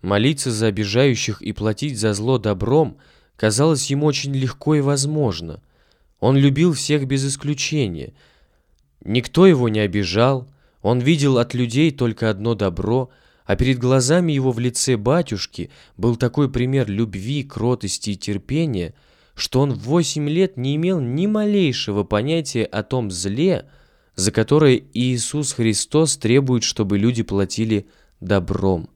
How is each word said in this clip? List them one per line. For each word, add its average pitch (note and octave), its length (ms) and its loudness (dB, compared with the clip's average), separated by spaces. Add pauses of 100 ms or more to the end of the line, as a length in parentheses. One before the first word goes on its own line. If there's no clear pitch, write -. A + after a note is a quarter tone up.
молиться A#2+ 500 0
за A2 160 0
обижающих A2 720 0
и G#2+ 100 -8
платить A2 480 -4
за G#2+ 140 0
зло A2+ 240 -2
добром G#2+ 600 0 (380)
казалось C3+ 540 2
ему C#3+ 160 0
очень C#3 280 -2
легко C3+ 420 0
и D3 60 2
возможно. C3+ 800 -2 (600)
Он C3 160 4
любил C#3+ 340 4
всех C#3+ 340 -2
без C3+ 220 -2
исключения. C#3 840 -4 (920)
Никто B2 420 2
его C3+ 220 6
не G#2+ 140 0
обижал, G#2 680 0 (320)
он A#2+ 180 2
видел C#3 400 4
от A#2 140 -2
людей B2 380 2
только A#2 380 -2
одно A2 260 -2
добро, G2+ 560 -2 (340)
а G#2 100 0
перед B2+ 240 2
глазами C3+ 540 2
его C3 180 0
в A#2 80 -4
лице B2 380 0
батюшки A2 720 -2 (240)
был A#2 220 0
такой C#3 340 0
пример B2+ 380 0
любви, G#2+ 540 -4
кротости A#2 680 -4
и G2 80 -4
терпения, G#2+ 760 -4 (420)
что - 260 -2
он C#3+ 100 2
в G2+ 120 -6
восемь D3 440 0
лет F#3 300 0
не C3 180 -2
имел E3+ 240 0
ни C#3 280 -2
малейшего G3+ 760 0
понятия D3+ 600 -2
о G#2 180 -4
том A#2+ 260 -4
зле, G#2 600 -2 (460)
за F#2+ 180 0
которое C3+ 500 4 (100)
Иисус B2+ 600 -2
Христос B2 640 0
требует, B2+ 460 2
чтобы G2+ 340 0
люди A2+ 260 0
платили G2+ 640 -2 (320)
добром. F#2+ 760 -2